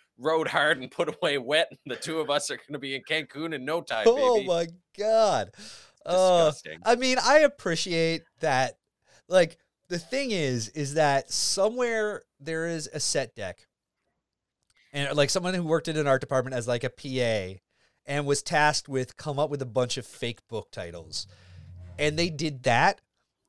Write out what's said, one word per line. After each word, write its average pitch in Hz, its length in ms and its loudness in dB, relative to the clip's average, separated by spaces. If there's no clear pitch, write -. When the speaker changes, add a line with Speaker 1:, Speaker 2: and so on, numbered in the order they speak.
Speaker 1:
Rode 156 300 0
Hard 147 340 2
and 127 80 -12
Put 156 240 -4
Away 147 240 -2
Wet. 143 320 0
And - 160 -20
the 131 80 -6
two 160 240 -6
of 156 120 -4
us 143 200 -2
are 123 80 -8
gonna 147 120 -10
be 135 160 -8
in 131 120 -12
Cancun 156 460 -6
in 131 100 -8
no 160 160 -2
time, 117 280 -2
Speaker 2:
Oh 254 300 4
Speaker 1:
baby." 196 100 -2
Speaker 2:
my 170 180 0
God. 202 540 2
Uh, 180 420 4
Speaker 1:
Disgusting. 156 380 -4
Speaker 2:
I 233 120 6
mean, 254 260 2
I 269 180 6
appreciate 165 840 0
that. 135 360 2
Like, 170 280 4
the 175 120 -6
thing 254 320 -4
is, 127 380 -2
is 143 240 -6
that 143 360 2
somewhere 220 920 -2
there 160 260 -4
is 165 260 -6
a 131 60 -8
set 127 380 -2
deck. 95 320 -10
And, 143 240 -4
like, 143 140 4
someone 185 240 0
who 180 80 -2
worked 160 240 0
in 160 100 -4
an 147 120 0
art 131 120 6
department 131 360 -2
as, 120 100 -4
like, 120 160 0
a 131 80 -4
P 131 320 -6
A 98 380 -2
and 143 200 -4
was 139 160 0
tasked 151 460 2
with 131 280 -4
come 143 220 -6
up 147 120 0
with 139 120 -6
a 127 40 -6
bunch 120 300 -2
of 123 100 -10
fake - 420 -8
book 110 240 -10
titles. 85 560 -12
And 151 200 0
they 170 100 0
did 147 360 -6
that, 131 360 4